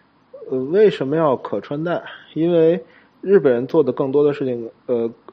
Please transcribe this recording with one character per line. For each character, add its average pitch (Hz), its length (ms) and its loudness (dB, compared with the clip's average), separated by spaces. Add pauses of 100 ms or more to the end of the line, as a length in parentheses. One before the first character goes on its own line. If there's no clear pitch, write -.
(500)
呃， 131 140 -4
为 190 260 2
什 143 180 -4
么 143 80 -2
要 156 220 2
可 - 200 -8
穿 143 240 -8
戴？ 165 200 -4 (320)
因 165 180 0
为 165 320 2 (360)
日 196 180 4
本 143 140 4
人 120 140 0
做 160 160 2
的 127 100 0
更 135 200 -4
多 143 100 4
的 147 120 4
事 143 100 -6
情， 120 260 -6 (160)
呃， 117 220 -2 (240)